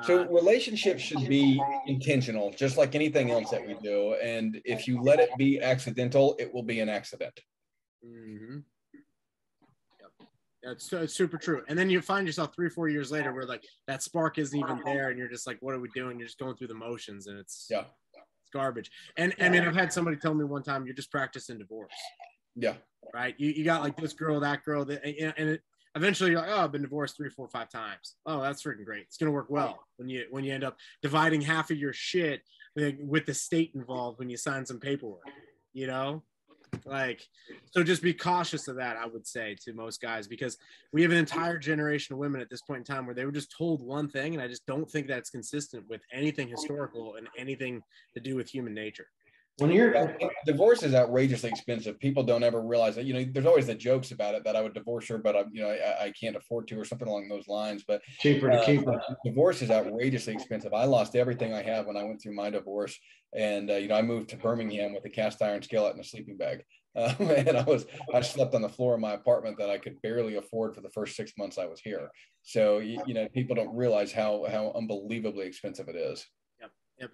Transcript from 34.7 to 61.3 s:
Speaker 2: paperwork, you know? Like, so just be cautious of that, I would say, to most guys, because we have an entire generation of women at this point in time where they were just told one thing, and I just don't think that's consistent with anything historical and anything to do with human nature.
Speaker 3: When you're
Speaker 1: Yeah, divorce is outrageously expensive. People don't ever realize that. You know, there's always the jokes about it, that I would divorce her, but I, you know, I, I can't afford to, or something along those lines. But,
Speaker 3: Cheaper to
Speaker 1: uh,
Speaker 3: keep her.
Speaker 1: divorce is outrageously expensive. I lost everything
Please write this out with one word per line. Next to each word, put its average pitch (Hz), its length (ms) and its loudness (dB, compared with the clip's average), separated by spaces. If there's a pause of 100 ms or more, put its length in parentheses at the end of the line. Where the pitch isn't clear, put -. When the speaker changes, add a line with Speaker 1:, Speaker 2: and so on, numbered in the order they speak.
Speaker 2:
paperwork, 127 460 -6 (460)
you 131 140 -6
know? 135 360 -4 (600)
Like, 131 420 -4 (440)
so 180 120 2
just 165 200 2
be 175 100 2
cautious 175 560 -2
of 127 80 -10
that, 123 220 -6
I 117 80 -6
would 113 200 -12
say, 107 380 -8
to 120 80 -12
most 113 300 -12
guys, 113 260 -6
because 117 300 -6 (340)
we 151 100 4
have 170 80 8
an 170 60 6
entire 165 420 0
generation 147 540 -2
of 131 60 -6
women 143 240 -2
at - 80 -12
this 123 100 -12
point 139 180 -8
in 120 60 -12
time 135 220 -6
where 123 80 -8
they 131 100 -4
were 143 80 -4
just 143 240 -8
told 160 260 -2
one 143 260 -4
thing, 143 260 -4
and 143 80 -4
I 123 60 -6
just 123 180 -12
don't 147 240 -4
think 143 180 -4
that's 127 220 -6
consistent 120 580 -10
with 110 140 -10 (100)
anything 143 340 -2
historical 117 720 -8
and 113 100 -14 (120)
anything 127 440 -6 (320)
to 120 60 -10
do 131 160 -6
with 117 140 -4
human 120 240 -6
nature. 107 320 -10 (500)
Speaker 3:
When 147 160 4
you're 220 200 8
Speaker 1:
Yeah, 156 360 2 (180)
divorce 180 380 6
is 131 100 4
outrageously 123 560 4
expensive. 110 480 -6
People 139 240 2
don't 117 220 4
ever 117 180 4
realize 113 320 4
that. 123 120 -4
You 131 80 -2
know, 131 100 0
there's 131 220 0
always 151 200 8
the 117 80 -2
jokes 123 380 2
about 104 240 0
it, 104 80 -4
that 107 100 2
I 110 60 4
would 107 120 -2
divorce 110 360 -6
her, 113 100 -2
but 107 160 2
I, 101 160 4
you 107 120 -6
know, 104 80 0
I, 104 340 0
I 101 80 -4
can't 110 240 -6
afford 117 320 -6
to, 110 100 -8
or 104 60 -6
something 127 240 -6
along 101 200 -4
those 101 200 -8
lines. 104 340 -4
But, 104 180 0 (200)
Speaker 3:
Cheaper 135 300 4
to 117 100 8
Speaker 1:
uh, 113 40 4
Speaker 3:
keep 143 200 6
her. 120 160 0 (240)
Speaker 1:
divorce 139 360 4
is 113 120 2
outrageously 110 640 2
expensive. 107 380 -6
I 113 120 2
lost 123 320 4
everything 123 380 2